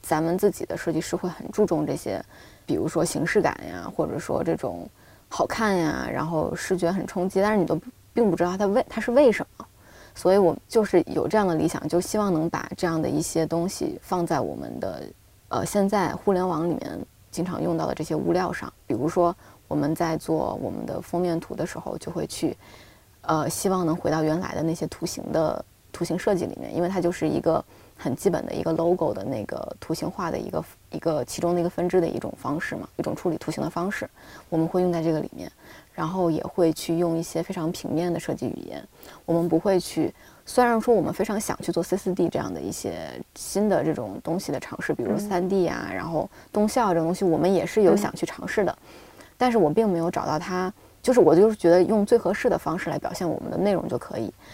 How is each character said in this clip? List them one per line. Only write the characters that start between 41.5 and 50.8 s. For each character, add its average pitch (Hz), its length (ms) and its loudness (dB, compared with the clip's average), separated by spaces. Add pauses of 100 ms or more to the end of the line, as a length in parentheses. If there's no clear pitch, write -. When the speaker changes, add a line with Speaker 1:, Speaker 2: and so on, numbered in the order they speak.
Speaker 1:
去 - 100 -4
做 165 100 0
C - 140 0
四 - 160 -2
D 180 160 2
这 - 100 -2
样 95 160 -4
的 78 60 -8
一 78 100 -6
些 82 420 -8 (220)
新 - 360 0
的 160 120 4
这 156 120 0
种 104 280 -6
东 165 160 -2
西 - 140 -6
的 139 80 -4
尝 - 220 -12
试， - 120 -2
比 123 100 -2
如 202 140 0
三 196 300 -2
D 190 180 2
啊， 117 240 -4
Speaker 2:
嗯。 95 60 -6
Speaker 1:
然 90 100 -6
后 160 240 -2 (220)
动 208 160 2
效 220 220 2
这 170 60 4
种 165 100 2
东 175 100 0
西， - 80 -2
我 165 140 4
们 170 140 4
也 185 140 2
是 208 180 2
有 190 120 8
想 208 180 0
去 - 120 -4
尝 - 200 -12
试 196 200 0
的， - 80 -2
Speaker 2:
嗯。 - 500 -20 (140)
Speaker 1:
但 247 120 4
是 233 80 4
我 165 120 6
并 220 180 4
没 180 100 2
有 165 140 0
找 - 140 -4
到 151 120 -2
它， 185 360 -4 (280)